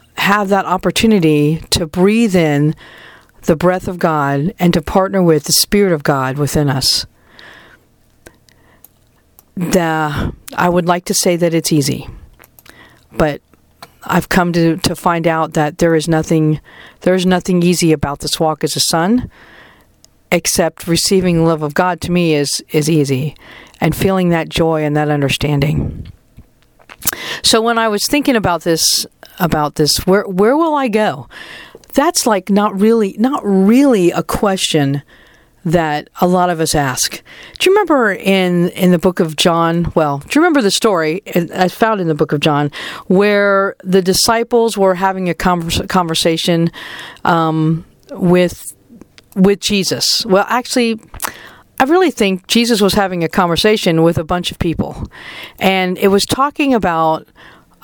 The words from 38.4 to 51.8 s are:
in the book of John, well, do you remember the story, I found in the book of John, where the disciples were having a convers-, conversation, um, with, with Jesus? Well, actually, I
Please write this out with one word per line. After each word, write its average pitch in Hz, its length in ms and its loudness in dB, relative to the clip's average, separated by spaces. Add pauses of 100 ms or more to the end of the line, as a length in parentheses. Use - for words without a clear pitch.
in 180 220 2
the 175 80 4
book 185 220 0
of 160 160 -2
John, 170 580 0
well, 147 220 0
do 143 160 -12
you 294 80 4
remember 320 200 2
the 196 100 2
story, 165 500 -2 (340)
I 185 140 2
found 220 320 -2
in 165 80 -2
the 156 60 0
book 147 180 -2
of 147 80 -2
John, 147 280 0 (380)
where 202 760 2
the 185 200 2
disciples 226 760 0
were 190 180 4
having 190 340 -2
a 165 40 0
convers-, 170 540 -2
conversation, 170 840 0 (540)
um, 160 640 0 (260)
with, 180 640 0 (600)
with 196 260 2
Jesus? - 640 -2
Well, 196 240 2
actually, 233 500 -2 (800)
I 262 60 2